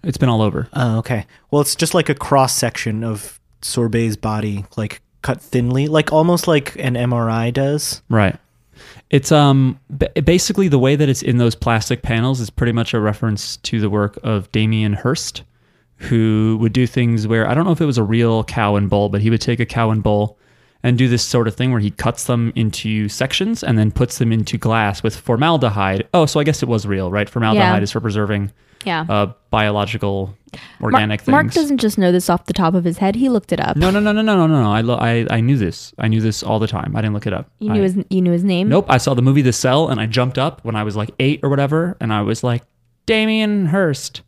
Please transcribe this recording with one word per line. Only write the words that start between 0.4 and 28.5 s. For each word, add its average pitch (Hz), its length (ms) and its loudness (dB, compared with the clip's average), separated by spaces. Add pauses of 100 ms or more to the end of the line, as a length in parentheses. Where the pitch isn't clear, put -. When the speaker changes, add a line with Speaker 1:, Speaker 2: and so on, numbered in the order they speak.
Speaker 1:
over. 107 320 0
Speaker 2:
Oh, 120 240 0
okay. 113 280 -4 (260)
Well, 147 100 2
it's - 140 -2
just, - 180 -2
like, 165 160 2
a 143 60 2
cross-section 120 880 0
of 110 360 -8 (220)
Sorbet's 117 540 0
body, 107 500 -4 (100)
like, 107 260 -6 (200)
cut - 180 -4
thinly, 127 480 0
like, 156 240 2
almost 165 380 4
like 147 280 0
an 120 200 -2
M 123 160 0
R 117 160 0
I 113 220 -2
does. 139 580 -2
Speaker 1:
Right. 104 260 2 (760)
It's, 139 200 2
um, 139 480 4 (120)
ba-, - 180 -2 (160)
basically 185 440 2
the 139 100 4
way 135 180 4
that 147 100 2
it's 135 140 0
in 120 160 0
those 117 180 2
plastic 117 460 -2
panels 123 400 0
is 104 80 -6
pretty 120 240 -2
much 113 220 -2
a 113 40 2
reference 107 580 -2
to - 220 -4
the 104 120 0
work 104 320 0
of 107 280 -2
Damien 110 420 0
Hirst, - 500 -4 (540)
who 110 600 2
would 113 140 0
do 127 140 2
things 117 400 0
where, 113 200 2
I 120 60 0
don't 156 100 2
know 170 80 2
if 160 80 0
it 165 60 0
was 127 140 0
a 110 40 2
real 113 400 2
cow 104 320 -2
and 101 140 0
bull, 101 180 2
but 98 140 -2
he 110 80 2
would 113 100 2
take 120 220 -2
a 113 60 0
cow 113 240 0
and 107 120 0
bull 104 340 0 (480)
and 120 120 2
do 131 100 2
this 120 160 0
sort 117 240 0
of 107 80 -4
thing 131 160 0
where 120 80 2
he 104 120 0
cuts - 340 -4
them 120 320 0
into 107 500 -2
sections 190 560 -4
and 120 140 2
then 110 120 4
puts - 280 -2
them 113 160 0
into 110 240 -2
glass 110 440 0
with 110 140 -2
formaldehyde. 113 1000 0
Oh, 165 120 4
so 147 160 0
I - 20 0
guess 143 180 0
it 123 60 -2
was 110 180 0
real, 95 240 -2
right? 101 200 -2
Formaldehyde 107 480 2
Speaker 3:
Yeah. 98 60 0
Speaker 1:
is 98 80 -4
for 110 100 -4
preserving, 101 500 -2 (320)